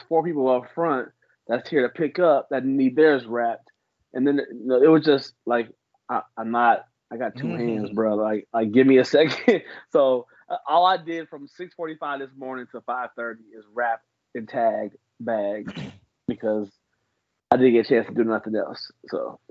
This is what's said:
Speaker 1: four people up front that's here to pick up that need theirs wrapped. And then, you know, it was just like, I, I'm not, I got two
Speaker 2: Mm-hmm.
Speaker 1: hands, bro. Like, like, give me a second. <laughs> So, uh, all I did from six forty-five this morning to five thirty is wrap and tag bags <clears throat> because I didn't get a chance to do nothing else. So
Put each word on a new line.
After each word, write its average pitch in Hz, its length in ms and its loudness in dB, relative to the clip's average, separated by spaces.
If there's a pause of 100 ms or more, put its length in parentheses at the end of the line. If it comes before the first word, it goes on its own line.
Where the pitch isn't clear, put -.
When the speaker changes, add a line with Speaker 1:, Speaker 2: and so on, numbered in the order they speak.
Speaker 1:
four 160 160 0
people 147 240 -2
up 123 280 0
front 151 340 -2 (380)
that's 120 220 -4
here 143 120 0
to 120 80 0
pick 160 300 -4
up 156 320 2
that 131 120 -4
need 131 320 0
theirs 147 300 4
wrapped. 117 420 -4 (460)
And 127 120 -2
then, 143 120 2
you 120 300 -8
know, 127 140 2
it 147 60 8
was 160 160 6
just 143 300 0 (140)
like, 117 220 -2 (380)
I, - 140 -4 (160)
I'm 113 140 -8
not, 120 340 2 (260)
I 117 60 -12
got 120 180 -6
two 123 120 -8
Speaker 2:
Mm-hmm. 117 200 -4
Speaker 1:
hands, 107 220 -4
bro. 107 260 -2
Like, 107 380 -4
like, 113 180 -2
give 131 160 6
me 131 120 8
a 123 60 6
second. 156 580 2 (120)
<laughs> - 160 -20
So, 131 360 2 (200)
uh, 180 100 -8 (100)
all 165 180 4
I 185 120 2
did 165 320 -10
from 143 180 -18
six 180 280 -18
forty-five 156 440 -10
this 135 180 -12
morning 131 360 -12
to 117 80 -14
five 123 340 -8
thirty 113 260 -10 (160)
is 107 160 -20
wrap 117 280 -4 (340)
and 113 120 -10
tag 110 440 -2 (280)
bags 107 540 -6 (260)
<clears throat> - 280 -16
because 107 420 -4 (800)
I 123 80 4
didn't 127 160 6
get 113 120 4
a - 40 -16
chance 113 180 2
to - 60 -16
do 117 120 0
nothing 110 300 -4
else. 95 360 -6 (160)
So - 320 -10 (120)